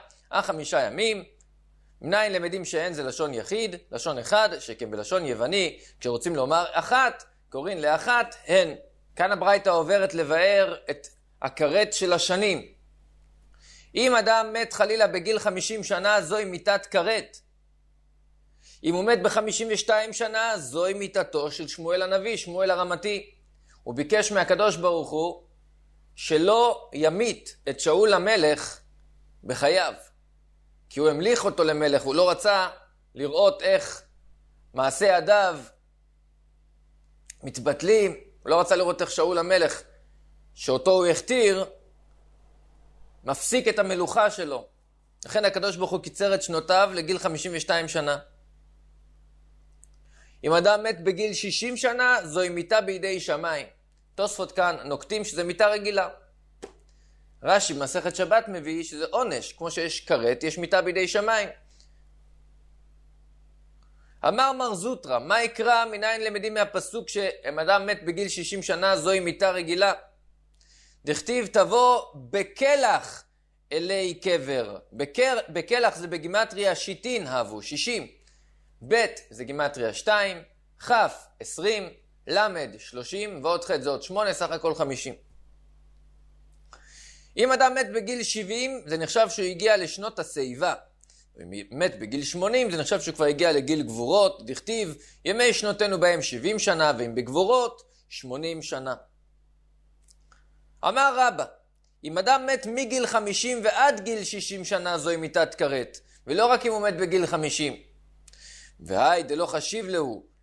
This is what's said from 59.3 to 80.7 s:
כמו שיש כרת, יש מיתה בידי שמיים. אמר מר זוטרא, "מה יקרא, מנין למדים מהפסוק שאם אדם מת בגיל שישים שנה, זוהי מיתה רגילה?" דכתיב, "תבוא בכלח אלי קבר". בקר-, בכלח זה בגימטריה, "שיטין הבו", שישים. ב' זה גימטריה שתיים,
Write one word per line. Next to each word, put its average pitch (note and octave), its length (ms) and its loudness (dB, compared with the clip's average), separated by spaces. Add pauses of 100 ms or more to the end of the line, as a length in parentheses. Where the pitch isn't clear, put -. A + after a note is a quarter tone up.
כמו E3 180 -10
שיש E3+ 300 -6
כרת, B2 420 0
יש D#3 160 -6
מיתה F3+ 240 2
בידי F3 260 -2
שמיים. G#3 400 0 (2750)
אמר C4 240 4
מר B3 220 -4
זוטרא, G#3 440 -4
"מה G3 240 0
יקרא, A#3 420 2
מנין A3 360 -2
למדים G#3+ 340 -4
מהפסוק G#3 540 -4
שאם F3 500 -4
אדם G3 280 2
מת G3 180 -4
בגיל F3 240 -4
שישים F3+ 340 -8
שנה, F#3+ 340 2
זוהי F#3 240 2
מיתה F#3 300 0
רגילה?" F3+ 420 0 (1120)
דכתיב, G#3 420 -2
"תבוא A3 560 4 (120)
בכלח G3 1080 0 (480)
אלי F3+ 420 -2
קבר". C3 640 -2 (140)
בקר-, A3+ 560 0
בכלח F3+ 480 0
זה E3+ 100 -10
בגימטריה, F#3 680 -2
"שיטין G3 520 -6
הבו", A2 360 -4
שישים. F3 440 -6 (800)
ב' A3+ 180 4 (240)
זה A2+ 140 -14
גימטריה C3 500 -4
שתיים, G3 480 0 (380)